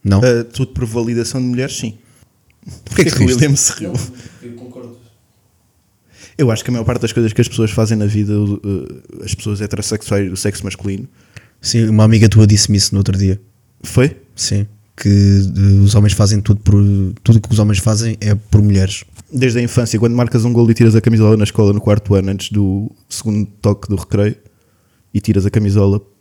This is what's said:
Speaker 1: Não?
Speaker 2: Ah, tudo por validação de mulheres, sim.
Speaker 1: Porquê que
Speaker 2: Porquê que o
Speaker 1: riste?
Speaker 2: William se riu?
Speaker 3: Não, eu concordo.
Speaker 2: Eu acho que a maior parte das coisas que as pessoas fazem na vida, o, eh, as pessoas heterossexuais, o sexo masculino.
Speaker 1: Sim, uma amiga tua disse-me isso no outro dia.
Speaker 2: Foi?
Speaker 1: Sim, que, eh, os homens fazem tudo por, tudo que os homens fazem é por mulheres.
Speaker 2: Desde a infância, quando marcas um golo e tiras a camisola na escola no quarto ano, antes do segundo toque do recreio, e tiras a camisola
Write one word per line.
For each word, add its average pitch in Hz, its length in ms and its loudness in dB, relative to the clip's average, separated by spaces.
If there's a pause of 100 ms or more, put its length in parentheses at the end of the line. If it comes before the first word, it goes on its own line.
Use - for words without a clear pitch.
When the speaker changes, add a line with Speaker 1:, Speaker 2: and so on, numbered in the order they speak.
Speaker 1:
Não? 101 180 2
Speaker 2:
Ah, 117 240 0
tudo 123 280 -8
por - 140 -6
validação 117 540 -6
de 123 60 -4
mulheres, 127 300 -6
sim. 110 220 -12 (840)
Speaker 1:
Porquê - 200 0
que 165 60 0
Speaker 2:
Porquê - 0 -
que - 60 -6
o 131 100 2
Speaker 1:
riste? 127 160 2
Speaker 2:
William 139 140 2
se - 160 -2
riu? 95 200 -10
Speaker 3:
Não, 110 80 -6 (420)
eu 120 120 -18
concordo. 123 420 -20 (1400)
Speaker 2:
Eu 127 120 2
acho 110 140 -4
que 123 60 -6
a - 20 -2
maior 117 120 -4
parte 120 180 -4
das 113 100 -4
coisas 113 200 0
que - 80 -2
as 120 80 2
pessoas 110 220 -2
fazem 110 280 -2
na 104 80 -2
vida, 104 320 -2
o, 101 260 -2
eh, - 600 -10
as 90 100 -6
pessoas 101 260 -8
heterossexuais, 101 720 -4
o 95 40 -8
sexo 101 280 -8
masculino. 101 420 -10 (540)
Speaker 1:
Sim, 113 280 0
uma 110 160 4
amiga 110 240 6
tua 107 180 6
disse-me 104 320 2
isso - 160 -2
no 98 40 0
outro 98 200 0
dia. 95 200 0 (440)
Speaker 2:
Foi? - 340 0 (180)
Speaker 1:
Sim, 101 320 -4 (300)
que, - 120 -2
eh, 98 520 4 (240)
os 101 100 4
homens 104 200 4
fazem 104 260 0
tudo 104 200 0
por, 101 140 2 (480)
tudo 110 180 4
que - 120 -6
os 107 60 0
homens 104 200 2
fazem 110 440 -2
é 104 120 0
por 104 280 0
mulheres. 98 420 0 (260)
Speaker 2:
Desde 123 280 0
a 120 40 0
infância, 117 360 -2
quando 117 160 0
marcas 120 320 0
um 120 60 0
golo 117 180 4
e 113 40 4
tiras 113 220 4
a 110 40 4
camisola 110 360 4
na 104 80 2
escola 101 300 0
no 101 60 -2
quarto 101 340 0
ano, 98 160 0
antes 98 200 -8
do 101 400 -2 (180)
segundo 107 380 -4 (140)
toque 104 280 -2
do 104 80 -2
recreio, 104 400 -2 (760)
e 104 80 -2
tiras 98 240 0
a 101 60 0
camisola 101 500 0 (200)